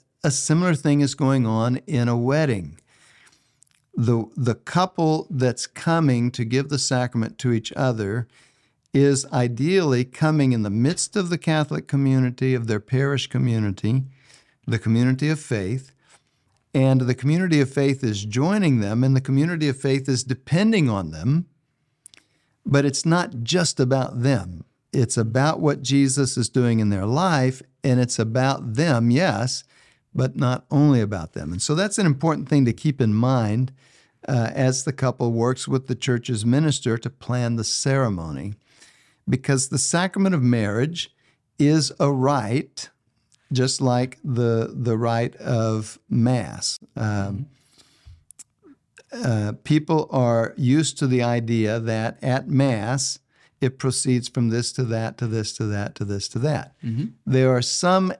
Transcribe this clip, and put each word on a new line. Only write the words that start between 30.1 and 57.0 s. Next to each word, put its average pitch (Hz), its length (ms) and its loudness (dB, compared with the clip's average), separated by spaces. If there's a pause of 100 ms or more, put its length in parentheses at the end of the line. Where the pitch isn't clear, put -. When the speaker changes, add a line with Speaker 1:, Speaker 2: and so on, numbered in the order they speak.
Speaker 1:
but 131 200 -2
not 127 360 -2
only 143 300 6
about 98 320 -4
them. 73 180 -8
And 87 100 -6
so 151 140 -2
that's 202 220 -2
an 208 80 2
important 147 420 0
thing 143 180 4
to 113 80 2
keep - 280 -2
in 110 120 2
mind, 120 580 0 (560)
uh, 120 260 0
as 131 300 0
the 143 100 -4
couple 123 380 -2
works 117 360 -2
with 135 200 -2
the 127 80 -4
church's 120 500 -2
minister 131 520 0
to 120 120 -8
plan 120 460 -4
the 113 80 -2
ceremony, 101 880 -2 (760)
because 131 420 0
the - 80 -4
sacrament 185 580 0
of 147 80 2
marriage 120 680 0 (460)
is 151 400 4
a 143 120 2
rite 131 800 -2 (600)
just 127 300 0
like 127 420 0
the, 117 500 0
the 120 240 -2
rite 117 400 -2
of 110 600 -2 (100)
Mass. 117 720 -2 (160)
Um, 104 520 -4 (1600)
uh, 110 420 -2 (100)
people 151 480 0
are 117 460 2
used 143 400 2
to 147 100 0
the 127 140 2
idea 117 580 0
that 113 440 -4
at 131 240 -2
Mass, 131 720 0 (420)
it 131 160 -2
proceeds 123 500 -2
from 120 220 0
this 117 240 -2
to 131 120 -2
that, 113 340 -4
to 123 80 -4
this 110 260 -4
to 113 140 -6
that, 104 280 -4
to 107 100 -8
this 101 240 -6
to - 100 -6
that. 143 340 -4 (100)
Speaker 2:
Mm-hmm. 123 220 -4 (200)